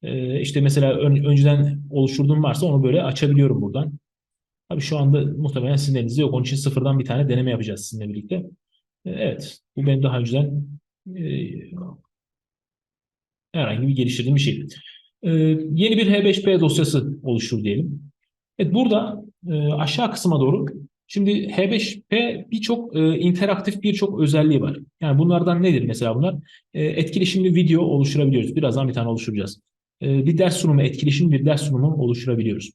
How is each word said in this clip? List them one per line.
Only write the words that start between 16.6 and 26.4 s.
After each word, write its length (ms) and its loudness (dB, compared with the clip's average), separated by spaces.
oluştur 400 -2
diyelim. 380 -4
Evet, 140 0
burada, 520 0
e, 200 -2
aşağı 440 -2
kısma 280 0
doğru. 260 2
Şimdi 420 0
H 220 0
beş 280 -4
P 420 -2
birçok, 440 -4
e, 240 2
interaktif 640 0
birçok 360 0
özelliği 420 4
var. 160 -4
Yani 180 2
bunlardan 440 2
nedir 220 2
mesela 300 -2
bunlar? 200 0